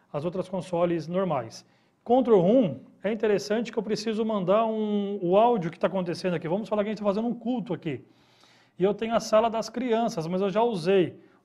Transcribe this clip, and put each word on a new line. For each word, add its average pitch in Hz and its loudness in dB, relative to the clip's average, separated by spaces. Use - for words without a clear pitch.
as 147 -4
outras 180 -4
consoles 170 -2
normais. 165 -4
Control 240 6
Room 185 4
é 196 -2
interessante 214 0
que - -6
eu 214 0
preciso 220 -2
mandar 208 2
um, 208 -2
o 180 2
áudio 220 4
que - -10
tá 196 0
acontecendo 175 -4
aqui. 160 -4
Vamos 185 -2
falar 208 0
que 214 -4
a - -4
gente 208 -8
tá 208 -6
fazendo 208 0
um 240 -2
culto 226 -4
aqui. 143 -6
E 175 2
eu 202 2
tenho 226 -6
a 226 2
sala 220 2
das 214 -4
crianças, 226 -2
mas 185 -2
eu 202 0
já 208 0
usei 185 2